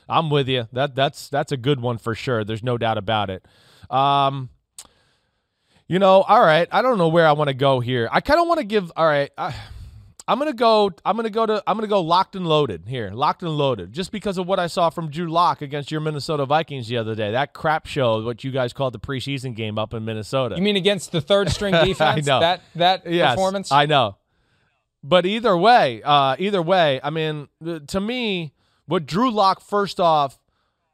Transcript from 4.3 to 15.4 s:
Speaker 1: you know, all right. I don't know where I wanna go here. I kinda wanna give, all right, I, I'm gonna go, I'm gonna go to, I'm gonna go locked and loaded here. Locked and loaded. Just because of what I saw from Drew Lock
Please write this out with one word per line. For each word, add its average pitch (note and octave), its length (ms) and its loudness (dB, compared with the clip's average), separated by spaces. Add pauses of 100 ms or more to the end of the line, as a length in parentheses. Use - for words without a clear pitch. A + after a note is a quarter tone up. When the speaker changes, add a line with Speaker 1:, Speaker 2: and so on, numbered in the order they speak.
Speaker 1:
you E3+ 100 0
know, F#3+ 240 8
all G3+ 180 6
right. E3 320 6
I G3 100 2
don't B3+ 160 2
know E3 100 4
where E3 180 4
I D3+ 60 6
wanna D3 220 0
go C3+ 260 2
here. A#2+ 300 -2
I E3 100 0
kinda E4 240 2
wanna E4 200 -2
give, G3 320 -2
all D#3+ 100 2
right, C#3+ 300 2
I, D#3 180 -6 (720)
I'm G#3 120 0
gonna D4+ 160 -4
go, A3 360 4 (140)
I'm F#3+ 120 0
gonna A3+ 140 -4
go A3+ 140 0
to, G#3+ 220 -2
I'm F#3 100 0
gonna A3 100 -6
go G3+ 140 2
locked F3 340 2
and F#3 120 -6
loaded C#3 400 0
here. A#2 260 -8
Locked D3 300 -2
and E3+ 100 -6
loaded. B2 400 -2
Just F3 180 -10
because G3+ 280 -6
of F3+ 80 -4
what F#3+ 120 -2
I F3 100 -2
saw E3+ 200 0
from D#3+ 220 -8
Drew E3 200 -6
Lock E3 300 2